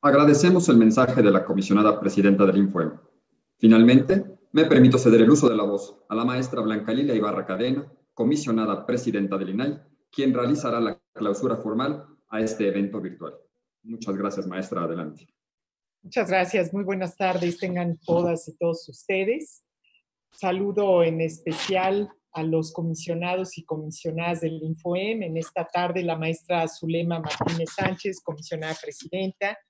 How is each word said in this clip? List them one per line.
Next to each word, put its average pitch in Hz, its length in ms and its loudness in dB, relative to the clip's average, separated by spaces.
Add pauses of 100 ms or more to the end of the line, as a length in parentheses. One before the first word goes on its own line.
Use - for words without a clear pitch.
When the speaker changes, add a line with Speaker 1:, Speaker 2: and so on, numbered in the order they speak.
Speaker 1:
Agradecemos 147 680 4
el 123 100 6
mensaje 117 440 4
de 104 80 6
la 95 140 2
comisionada 104 560 2
presidenta 98 440 2
del 95 120 4
Infoem. 95 420 -2 (600)
Finalmente, 123 680 6 (260)
me 156 140 4
permito 127 340 8
ceder 113 220 6
el 113 100 8
uso 139 180 6
de 110 80 2
la 104 60 0
voz 101 340 -4 (120)
a 107 80 -6
la 117 80 -2
maestra 127 380 -4
Blanca 110 300 -4
Lilia 131 220 0
Ibarra 101 320 -2
Cadena, 127 460 -4 (200)
comisionada 113 720 -2
presidenta 101 540 -2
del 92 120 -6
inai, 135 300 -6 (300)
quien 135 240 -2
realizará 123 460 -2
la - 200 -4 (120)
clausura 107 460 -4
formal 127 480 -6 (220)
a 110 120 -6
este 110 260 -2
evento 98 340 -2
virtual. 87 340 -12 (500)
Muchas 110 320 -8
gracias, 95 320 -6
maestra. 92 340 -6
Adelante. 82 460 -8 (760)
Speaker 2:
Muchas 190 260 -4
gracias. 185 460 -2
Muy 202 80 -4
buenas 185 340 -6
tardes 180 420 -2
tengan 175 400 -4
todas 170 500 -2
y - 80 -20
todos 165 320 -4
ustedes. 196 760 -6 (680)
Saludo 190 720 0
en 165 160 0
especial 185 920 -2 (220)
a 160 100 -8
los 160 300 -2
comisionados 170 840 -6
y 165 60 -18
comisionadas 160 760 -8
del 165 200 -6
Infoem. 180 600 -6
En 165 140 -8
esta 165 360 -8
tarde, 180 300 -4
la 170 140 -4
maestra 165 500 -4
Zulema 165 540 -4
Martínez 165 560 -4
Sánchez, 185 440 -6
comisionada 156 640 -8
presidenta 190 720 -8 (140)